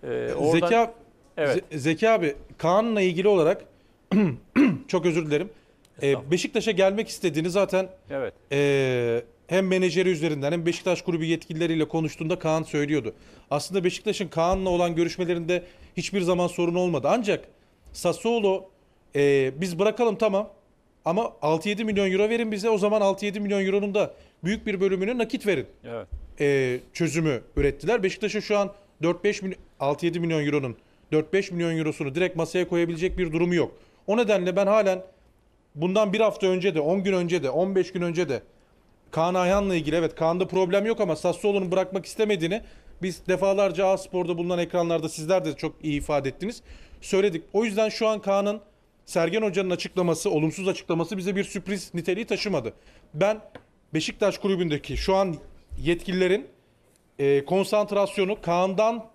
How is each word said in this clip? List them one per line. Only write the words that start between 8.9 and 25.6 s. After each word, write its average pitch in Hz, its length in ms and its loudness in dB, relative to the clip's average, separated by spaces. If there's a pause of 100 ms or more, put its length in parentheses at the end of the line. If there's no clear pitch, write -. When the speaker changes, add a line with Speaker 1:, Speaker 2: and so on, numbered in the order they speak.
Speaker 2:
hem 190 200 0
menajeri 185 420 2
üzerinden 151 440 -2
hem 170 140 -2
Beşiktaş 170 360 -2
kulübü 170 220 -2
yetkilileriyle 160 640 -2
konuştuğunda 165 500 -4
Kaan 160 240 0
söylüyordu. 143 520 -2 (360)
Aslında 170 340 -2
Beşiktaş'ın 180 440 -2
Kaan'la 185 420 0
olan 175 240 2
görüşmelerinde 170 680 -2 (340)
hiçbir 185 240 -2
zaman 180 260 2
sorun 170 280 -2
olmadı. 170 360 0
Ancak 202 340 0 (480)
Sassuolo, 190 720 0 (520)
e, 139 440 4
"Biz 175 180 -4
bırakalım 214 380 2
tamam 208 340 0 (540)
ama 190 280 -2 (100)
altı 160 260 0
yedi 208 160 -4
milyon 196 280 0
euro 202 160 2
verin 226 240 0
bize, 214 180 -2
o 220 80 2
zaman 208 220 2
altı 196 260 0
yedi 208 140 -4
milyon 202 240 0
euronun 196 300 0
da 196 200 0 (300)
büyük 208 220 -2
bir 196 140 -2
bölümünü 190 380 0
nakit 226 280 -4
verin." 156 200 0 (180)